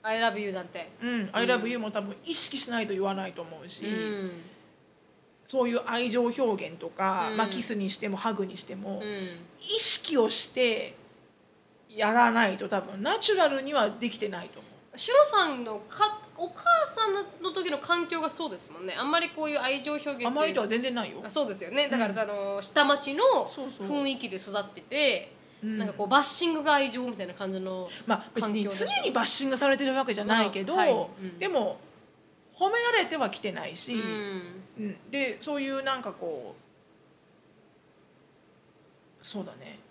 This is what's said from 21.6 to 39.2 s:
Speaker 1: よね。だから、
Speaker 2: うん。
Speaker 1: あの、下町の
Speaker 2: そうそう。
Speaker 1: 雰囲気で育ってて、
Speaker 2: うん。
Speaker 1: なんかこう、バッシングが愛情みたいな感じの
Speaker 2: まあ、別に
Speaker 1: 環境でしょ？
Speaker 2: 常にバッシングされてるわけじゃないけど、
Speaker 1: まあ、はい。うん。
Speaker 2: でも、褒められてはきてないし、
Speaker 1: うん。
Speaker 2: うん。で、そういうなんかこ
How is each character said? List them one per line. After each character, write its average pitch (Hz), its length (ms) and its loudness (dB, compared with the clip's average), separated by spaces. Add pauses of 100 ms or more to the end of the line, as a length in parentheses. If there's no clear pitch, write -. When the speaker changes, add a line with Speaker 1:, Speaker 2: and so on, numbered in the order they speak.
Speaker 1:
よ 165 60 -8
ね。 285 180 2
だ 262 80 0
か 226 120 2
ら、 196 40 -2
Speaker 2:
う - 20 -4
ん。 220 40 -2
Speaker 1:
あ 214 80 0
の、 202 340 -4
下 294 240 4
町 285 300 2
の 392 340 6
Speaker 2:
そ 277 160 -8
う 262 60 -6
そ - 140 -10
う。 - 40 -6
Speaker 1:
雰 285 180 0
囲 269 120 -2
気 240 100 -6
で 190 80 -8
育 196 220 -10
っ 196 60 -2
て 175 180 -16
て、 269 500 2 (320)
Speaker 2:
う - 20 -4
ん。 220 120 -4
Speaker 1:
な 202 80 0
ん - 20 -2
か 202 60 -6
こ 208 100 -2
う、 190 40 -4
バ 262 100 8
ッ 285 60 8
シ 349 220 4
ン 330 60 4
グ 311 100 -2
が 302 120 6
愛 269 160 4
情 254 160 -4
み 240 80 -6
た 196 100 -6
い - 20 -8
な 180 60 -10
感 190 180 -6
じ 190 80 -4
の 185 300 -6 (160)
Speaker 2:
ま 214 120 4
あ、 - 180 -8
別 220 160 0
に 208 160 0
Speaker 1:
環 196 80 -2
境 190 100 0
で - 60 -2
し - 20 0
ょ？ 807 40 0
Speaker 2:
常 762 60 0
に 508 100 2
バ 233 100 2
ッ - 40 4
シ 269 200 6
ン 269 40 0
グ 262 60 0
さ 269 140 2
れ 269 80 4
て 277 80 0
る 262 80 2
わ 269 100 2
け 247 80 -2
じ 202 80 -2
ゃ 208 60 -2
な 220 180 4
い 202 60 0
け 196 120 -4
ど、 277 140 -2
Speaker 1:
ま 381 60 6
あ、 - 40 6
は 285 40 8
い。 - 20 6
う 190 320 -2
ん。 175 140 -10
Speaker 2:
で 381 100 -2
も、 240 300 0 (760)
褒 381 160 2
め 466 120 2
ら 480 100 2
れ 415 140 4
て 320 100 -4
は 233 140 0
き - 80 -10
て 196 140 -4
な 156 140 -8
い 156 100 -10
し、 247 180 -6
Speaker 1:
う - 20 0
ん。 196 640 -6 (160)
Speaker 2:
う 214 40 -8
ん。 196 140 -6 (140)
で、 269 300 -2
そ 302 140 -6
う 285 80 -2
い 269 80 -4
う 269 120 -4
な 269 140 -2
ん 247 60 -8
か 214 100 -8
こ 139 420 -8 (2750)